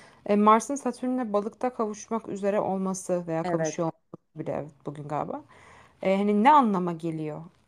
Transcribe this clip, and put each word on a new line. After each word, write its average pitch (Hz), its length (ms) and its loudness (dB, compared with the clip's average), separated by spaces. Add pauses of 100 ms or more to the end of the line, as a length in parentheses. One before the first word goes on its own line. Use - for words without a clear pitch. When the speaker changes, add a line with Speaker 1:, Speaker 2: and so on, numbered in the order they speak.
(260)
Speaker 1:
E, 208 100 2
Mars'ın 220 380 6
Satürn'le 254 580 -4
balıkta 220 380 -2
kavuşmak 220 580 -6
üzere 202 320 -2
olması 185 640 -2
veya 165 180 -2
Speaker 2:
Evet. 180 80 -4
Speaker 1:
kavuşuyor 165 360 0
olması - 500 -14
bile, 151 140 -6
evet, 143 180 -6 (160)
bugün 147 220 -10
galiba. 156 340 -6 (600)
E, 190 140 2
hani 208 280 2
ne 285 80 8
anlama 202 400 4
geliyor 160 480 -6 (280)